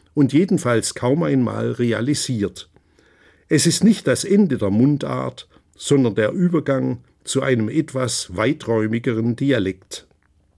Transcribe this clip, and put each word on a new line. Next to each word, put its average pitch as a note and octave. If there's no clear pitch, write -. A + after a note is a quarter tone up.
und C#3
jedenfalls C#3
kaum C#3+
einmal A#2
realisiert. A#2+
Es D#3
ist -
nicht -
das C3
Ende F#3+
der G2+
Mundart, B2+
sondern B2+
der G#2+
Übergang C#3
zu -
einem A#2+
etwas B2+
weiträumigeren A2+
Dialekt. A#2